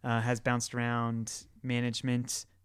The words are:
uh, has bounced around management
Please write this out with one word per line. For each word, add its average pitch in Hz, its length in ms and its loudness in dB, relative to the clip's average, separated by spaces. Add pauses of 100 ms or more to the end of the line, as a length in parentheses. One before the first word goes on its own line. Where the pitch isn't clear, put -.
uh, 117 180 2
has 117 200 2
bounced 123 340 0
around 117 680 0 (180)
management 123 800 0 (200)